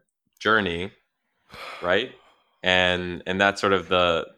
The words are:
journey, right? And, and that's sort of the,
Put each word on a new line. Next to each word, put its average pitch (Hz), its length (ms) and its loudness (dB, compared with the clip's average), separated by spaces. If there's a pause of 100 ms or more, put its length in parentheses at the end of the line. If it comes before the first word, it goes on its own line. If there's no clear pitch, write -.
(400)
journey, 98 520 0 (920)
right? 101 300 0 (520)
And, 90 640 0
and 92 140 -2
that's 98 180 2
sort 101 140 2
of 87 160 0
the, 87 360 2 (120)